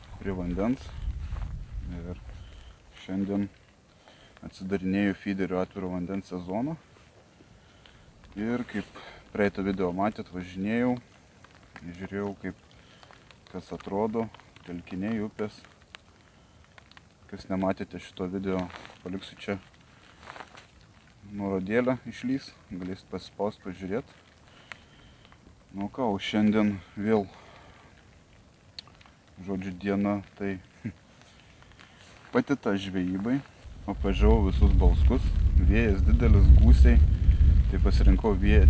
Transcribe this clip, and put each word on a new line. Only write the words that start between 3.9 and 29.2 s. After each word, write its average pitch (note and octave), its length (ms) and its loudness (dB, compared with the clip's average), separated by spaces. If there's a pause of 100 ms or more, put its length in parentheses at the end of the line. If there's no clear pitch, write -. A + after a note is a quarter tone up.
atsidarinėju F#2+ 720 -4
feederių F#2 400 -4
atviro F#2 300 -8
vandens F#2 420 -8
sezoną. F#2+ 400 -8 (1700)
Ir A#2+ 300 -6
kaip G2+ 180 -8 (460)
praeitą G2+ 320 -2
video F#2+ 260 -2
matėt, G#2 400 -6
važinėjau, G2 640 -4 (1040)
žiūrėjau, G2 320 -8 (100)
kaip F#2 240 -14 (880)
kas F2+ 260 -14
atrodo, A2 480 -4 (400)
telkiniai, F#2+ 640 -8
upės. G#2+ 340 -12 (1700)
Kas G2 240 -18
nematėte F#2+ 480 -6
šito - 320 -12
video, F#2+ 320 -4 (400)
paliksiu F#2 320 -12
čia G2+ 220 -8 (1700)
nuorodėlę G2+ 720 -4
išlys, B2 460 -8 (180)
galėsit F#2 400 -12
pasispaust, - 540 -10
pažiūrėt. F#2+ 420 -10 (1700)
Nu G2+ 160 -10
ką, C3 240 -6
o F#2+ 80 -6
šiandien G#2+ 540 0 (180)
vėl, G#2+ 320 -2 (2250)